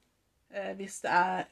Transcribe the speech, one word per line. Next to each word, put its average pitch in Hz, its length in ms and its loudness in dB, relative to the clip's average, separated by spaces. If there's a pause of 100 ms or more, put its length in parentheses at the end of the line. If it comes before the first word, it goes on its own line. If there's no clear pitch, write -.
(520)
eh, 196 220 -6
hvis 196 260 -10
det - 100 -2
er 185 420 4